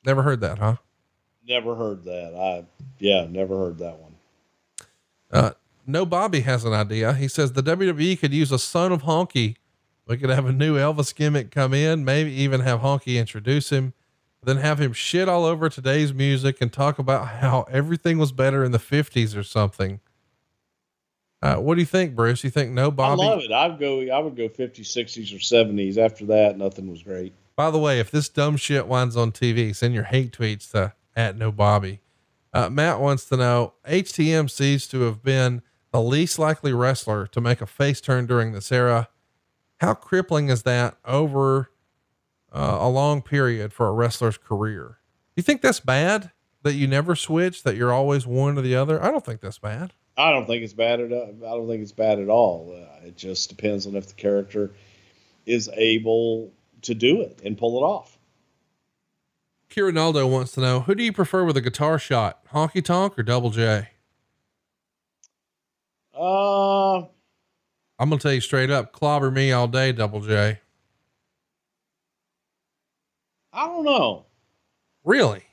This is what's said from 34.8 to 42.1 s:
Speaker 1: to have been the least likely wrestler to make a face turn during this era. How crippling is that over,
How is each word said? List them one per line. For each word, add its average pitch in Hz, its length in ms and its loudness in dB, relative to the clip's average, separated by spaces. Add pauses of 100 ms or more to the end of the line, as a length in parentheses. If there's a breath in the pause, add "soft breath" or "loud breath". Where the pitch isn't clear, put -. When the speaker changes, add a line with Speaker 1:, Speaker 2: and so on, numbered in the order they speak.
Speaker 1:
to 131 140 -2
have 113 220 -2
been 127 380 0 (300)
the 120 100 2
least 147 380 0
likely 151 340 0
wrestler 120 540 0
to - 120 -6
make 120 220 0
a 104 40 -6
face 139 360 -2
turn 127 240 0
during 117 260 0
this 101 180 -10
era. 123 380 2 (720)
How 196 160 0
crippling 170 560 0
is 120 140 2
that 123 420 0
over, 135 640 0 (800)